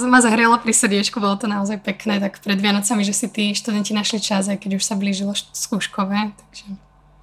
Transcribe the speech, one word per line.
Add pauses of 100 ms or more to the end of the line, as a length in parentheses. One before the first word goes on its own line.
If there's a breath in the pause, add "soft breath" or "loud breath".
ma
zahrialo
pri
srdiečku,
bolo
to
naozaj
pekné,
tak
pred
Vianocami,
že
si
tí
študenti
našli
čas,
aj
keď
už
sa
blížilo
št-,
skúškové,
takže (580)